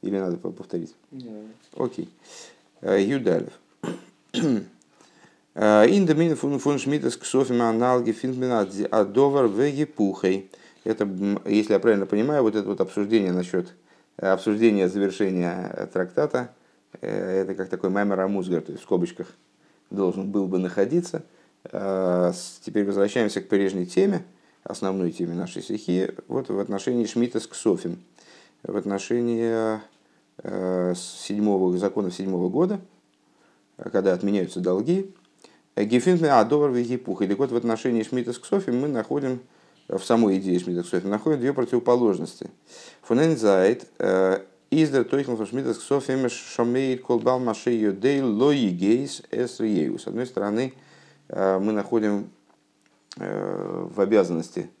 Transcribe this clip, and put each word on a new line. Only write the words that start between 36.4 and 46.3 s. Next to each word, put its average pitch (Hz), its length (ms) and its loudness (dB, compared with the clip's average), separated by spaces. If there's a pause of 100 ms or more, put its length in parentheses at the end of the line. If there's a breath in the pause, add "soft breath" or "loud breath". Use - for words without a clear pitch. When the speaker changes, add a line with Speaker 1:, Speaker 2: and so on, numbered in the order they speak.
Speaker 1:
в 123 60 0
епухой. 117 520 -2
Так 101 100 0
вот, 131 140 0
в 117 40 0
отношении 117 460 0
шмита 120 320 -4
с - 40 -12
ксофим 190 420 -2
мы 147 80 -2
находим, 135 520 -2 (480 soft breath)
э, - 100 -6
в - 60 -8
самой 113 340 4
идее 92 220 0
шмита 87 220 -4
с 87 60 -8
ксофим 92 220 -2
находим 127 300 0
две 139 140 0
противоположности. 120 960 0 (520 loud breath)
Фунензайт, 113 840 4 (120)
э, 95 420 2 (300)
издер 139 340 2
тойхен 135 340 -2
фун 107 80 -2
шмита 127 280 -4
с - 40 -8
ксофим 131 500 0
шомейт 127 760 -2